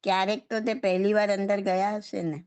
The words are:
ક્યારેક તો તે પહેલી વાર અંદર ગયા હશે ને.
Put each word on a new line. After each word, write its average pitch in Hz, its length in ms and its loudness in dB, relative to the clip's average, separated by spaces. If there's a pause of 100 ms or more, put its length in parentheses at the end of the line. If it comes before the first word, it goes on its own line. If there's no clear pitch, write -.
ક્યારેક 190 460 0
તો 226 100 -2
તે 220 140 -2
પહેલી 196 400 2
વાર 208 160 4
અંદર 196 320 0
ગયા 196 360 0
હશે 202 240 -8
ને. 165 260 -4